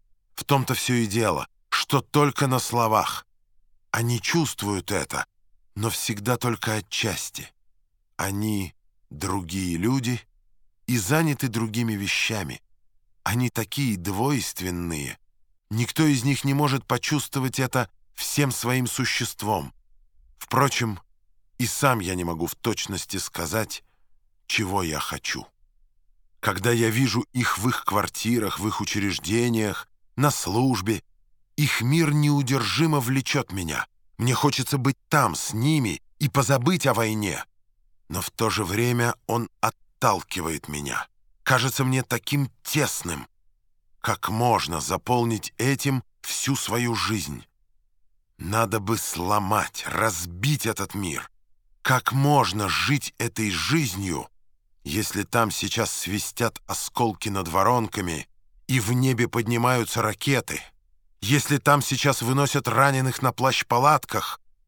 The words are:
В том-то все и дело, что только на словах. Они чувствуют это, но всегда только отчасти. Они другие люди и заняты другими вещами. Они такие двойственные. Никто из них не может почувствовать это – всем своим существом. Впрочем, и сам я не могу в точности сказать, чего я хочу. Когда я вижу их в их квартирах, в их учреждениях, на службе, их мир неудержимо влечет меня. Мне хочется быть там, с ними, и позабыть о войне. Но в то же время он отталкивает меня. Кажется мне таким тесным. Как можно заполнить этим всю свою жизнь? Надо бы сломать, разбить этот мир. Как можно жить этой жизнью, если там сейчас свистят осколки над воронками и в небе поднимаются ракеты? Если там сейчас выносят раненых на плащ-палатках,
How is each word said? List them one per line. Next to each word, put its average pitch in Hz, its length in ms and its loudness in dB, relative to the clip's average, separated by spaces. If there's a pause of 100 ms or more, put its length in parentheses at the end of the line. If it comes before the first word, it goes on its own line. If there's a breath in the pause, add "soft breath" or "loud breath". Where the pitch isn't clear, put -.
(340)
В - 100 -10
том-то 131 300 2
все 127 200 -2
и 117 120 2
дело, 98 400 -2 (220)
что - 320 0
только 147 460 2
на 127 120 2
словах. 113 680 0 (640)
Они 117 300 0
чувствуют 104 720 -2
это, 69 360 -4 (480)
но 110 160 -2
всегда 113 460 -2
только 113 380 -2
отчасти. - 800 -6 (640)
Они 98 580 -2 (360)
другие 92 640 -4
люди 120 440 0 (640)
и 127 120 0
заняты 143 500 0
другими 113 440 -2
вещами. 98 680 -2 (600)
Они 120 280 0
такие 117 460 -2
двойственные. 90 1200 -4 (520)
Никто 120 340 0
из 135 200 4
них 139 200 0
не 139 100 2
может 139 320 2
почувствовать 131 720 -2
это – 127 320 0 (240)
всем - 360 0
своим 123 360 0
существом. 107 840 -2 (680)
Впрочем, 120 600 0 (580)
и 123 80 0
сам 127 340 2
я 92 140 -2
не 90 100 -2
могу 85 220 -2
в - 80 -6
точности - 640 -4
сказать, 90 640 -4 (640)
чего 98 360 0
я 78 180 -2
хочу. - 460 -6 (920)
Когда 101 300 0
я 113 200 4
вижу 117 420 0
их 120 260 0
в 110 100 0
их - 160 -2
квартирах, 104 720 0
в 101 100 -2
их 101 120 -4
учреждениях, 104 1080 0 (280)
на 139 140 4
службе, 107 720 0 (540)
их - 240 2
мир 147 320 2
неудержимо 143 880 2
влечет 131 520 0
меня. 82 340 -4 (320)
Мне 120 160 2
хочется 139 420 0
быть 131 220 0 (100)
там, 123 260 4
с - 200 -6
ними, 120 480 0 (160)
и 147 100 2
позабыть 139 580 2
о 123 80 4
войне. 107 500 -2 (640)
Но 90 120 -4
в - 100 -8
то 110 200 0
же 104 140 0
время 120 500 2 (120)
он 117 220 0 (120)
отталкивает 90 1080 -2
меня. 73 400 -6 (340)
Кажется 131 420 2
мне 131 180 2
таким 135 480 -2 (120)
тесным. 87 640 -2 (720)
Как - 280 -2
можно 107 520 2
заполнить 113 800 -2
этим 135 440 0 (180)
всю - 360 -2
свою 117 380 -2
жизнь? 80 520 -4 (920)
Надо 101 420 0
бы 98 180 0
сломать, 98 880 0
разбить 95 800 -2
этот 98 280 -4
мир. 90 360 -6 (520)
Как 127 300 2
можно 123 560 4
жить - 500 0
этой 110 320 -2
жизнью, 92 800 -2 (560)
если 98 380 -2
там 110 280 2
сейчас 104 400 -2
свистят - 760 -4
осколки - 640 -4
над 98 200 -4
воронками 98 800 2 (400)
и 127 140 2
в 110 120 0
небе 123 360 2
поднимаются 120 720 2
ракеты? 110 640 0 (580)
Если 139 380 2
там 143 240 4
сейчас 135 400 0
выносят 131 460 0
раненых 131 520 2
на 127 120 2
плащ-палатках, 127 1080 2 (280)